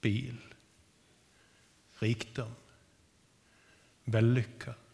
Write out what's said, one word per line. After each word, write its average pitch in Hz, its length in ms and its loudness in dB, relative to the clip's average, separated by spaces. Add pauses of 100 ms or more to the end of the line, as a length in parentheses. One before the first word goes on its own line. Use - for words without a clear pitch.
bil, 117 380 -2 (1600)
rikdom, 117 540 -4 (1500)
vellykka. 117 680 2 (200)